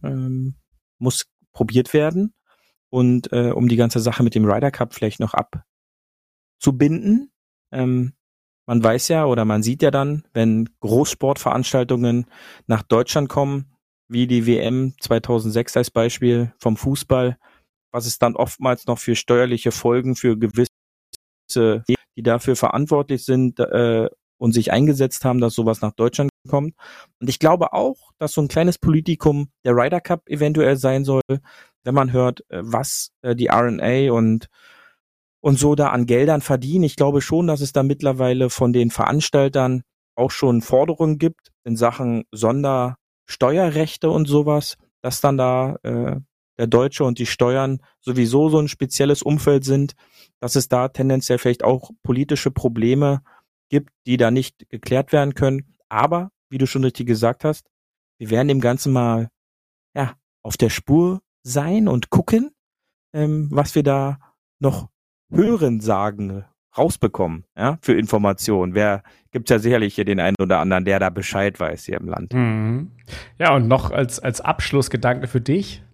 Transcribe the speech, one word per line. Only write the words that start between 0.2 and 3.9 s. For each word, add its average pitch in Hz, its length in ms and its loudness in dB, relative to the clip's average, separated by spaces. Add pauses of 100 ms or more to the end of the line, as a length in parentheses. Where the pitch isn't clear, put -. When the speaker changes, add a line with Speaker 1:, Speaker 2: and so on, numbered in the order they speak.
Speaker 1:
muss - 280 -2 (260)
probiert 123 400 0
werden. 165 400 0 (560)
Und, 123 440 2
äh, 120 180 0
um 123 180 0
die 120 80 2
ganze 117 220 2